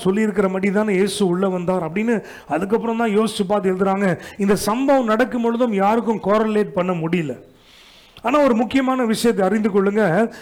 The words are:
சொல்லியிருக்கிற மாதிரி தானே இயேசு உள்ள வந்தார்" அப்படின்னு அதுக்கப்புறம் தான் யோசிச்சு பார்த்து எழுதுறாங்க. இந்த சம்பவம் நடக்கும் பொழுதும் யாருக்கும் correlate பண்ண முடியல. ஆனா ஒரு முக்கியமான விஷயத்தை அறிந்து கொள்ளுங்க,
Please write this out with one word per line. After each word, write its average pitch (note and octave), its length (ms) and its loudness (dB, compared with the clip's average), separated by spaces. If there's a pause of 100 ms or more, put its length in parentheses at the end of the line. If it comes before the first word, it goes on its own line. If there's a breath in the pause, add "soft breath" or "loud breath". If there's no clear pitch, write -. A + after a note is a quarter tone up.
சொல்லியிருக்கிற G3+ 440 0
மாதிரி F#3+ 240 -2
தானே G#3+ 220 0
இயேசு G3 320 0
உள்ள F#3 220 0
வந்தார்" F3+ 440 -2
அப்படின்னு G#3+ 320 -2 (240 loud breath)
அதுக்கப்புறம் G#3+ 480 -2
தான் A3+ 220 0
யோசிச்சு G#3+ 300 0
பார்த்து G3 260 0
எழுதுறாங்க. F#3+ 440 0 (200 loud breath)
இந்த G3+ 180 2
சம்பவம் C4 480 0
நடக்கும் A3 380 0
பொழுதும் A#3 300 0
யாருக்கும் G3+ 500 0
correlate G#3+ 520 0
பண்ண F3+ 180 0
முடியல. E3 460 -2 (840 loud breath)
ஆனா B3+ 160 2
ஒரு C4+ 160 4
முக்கியமான B3+ 500 0
விஷயத்தை A3 420 2
அறிந்து G#3+ 240 0
கொள்ளுங்க, G3+ 720 2